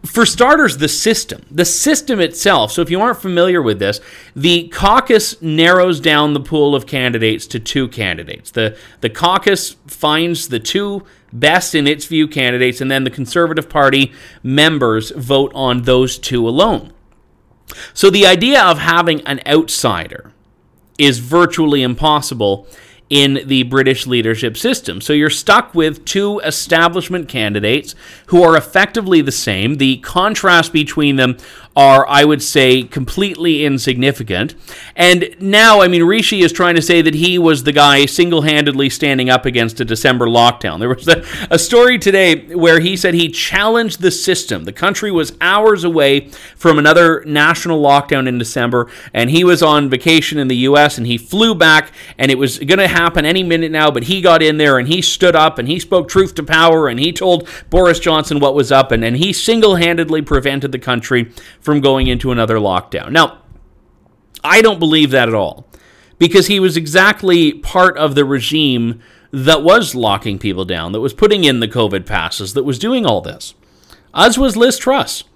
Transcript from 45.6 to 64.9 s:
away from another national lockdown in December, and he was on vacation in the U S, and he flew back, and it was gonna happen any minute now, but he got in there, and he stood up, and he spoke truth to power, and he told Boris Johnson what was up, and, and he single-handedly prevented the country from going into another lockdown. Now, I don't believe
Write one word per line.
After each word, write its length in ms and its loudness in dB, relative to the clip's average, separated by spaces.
away 460 0
from 220 2
another 480 4
national 560 0
lockdown 440 2
in 120 -4
December, 520 -2
and 160 -2
he 160 2
was 180 4
on 280 2
vacation 480 0
in 100 -2
the 80 -2
U 220 2
S, 180 2
and 100 -6
he 120 -4
flew 360 0
back, 380 2
and 140 0
it 80 2
was 200 -2
gonna 300 0
happen 380 0
any 160 0
minute 280 -2
now, 200 2
but 140 -4
he 180 -4
got 200 4
in 140 2
there, 220 4
and 100 -2
he 140 0
stood 340 2
up, 220 2
and 100 -6
he 100 -4
spoke 300 -2
truth 280 0
to 60 -8
power, 460 2
and 100 -4
he 140 -2
told 340 0
Boris 300 2
Johnson 420 0
what 140 2
was 180 0
up, 200 4
and, 120 0
and 140 -2
he 160 0
single-handedly 880 0
prevented 500 -2
the 60 -8
country 520 -2
from 200 0
going 260 2
into 240 -4
another 260 0
lockdown. 540 -4
Now, 320 0
I 180 4
don't 160 2
believe 320 2